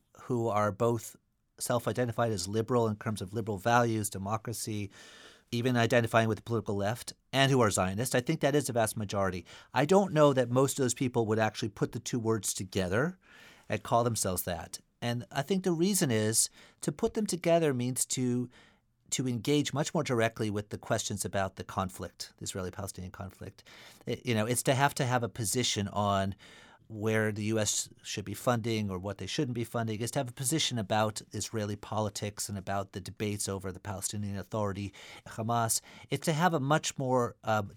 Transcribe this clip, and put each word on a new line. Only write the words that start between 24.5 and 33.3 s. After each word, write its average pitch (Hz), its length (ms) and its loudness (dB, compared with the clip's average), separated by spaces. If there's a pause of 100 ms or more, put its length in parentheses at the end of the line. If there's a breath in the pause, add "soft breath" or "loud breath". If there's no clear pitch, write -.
to 135 120 4
have 139 200 4
to 143 100 0
have 120 180 2
a 113 60 -4
position 110 580 0
on 98 480 0 (560 soft breath)
where 110 400 0
the 107 120 -4
U 110 160 0
S - 280 -2 (140)
should - 240 -8
be 101 80 -8
funding 113 560 0
or 92 80 -4
what 95 220 -6
they 92 80 -8
shouldn't 127 260 -2
be 117 100 -4
funding, 113 360 -4
is 117 100 -4
to - 80 -4
have 131 120 -2
a 120 40 -14
position 135 460 0
about 107 420 0 (120)
Israeli 104 420 -4
politics 104 760 -4
and 104 80 -6
about 98 360 -4
the 101 60 -8
debates 104 480 -4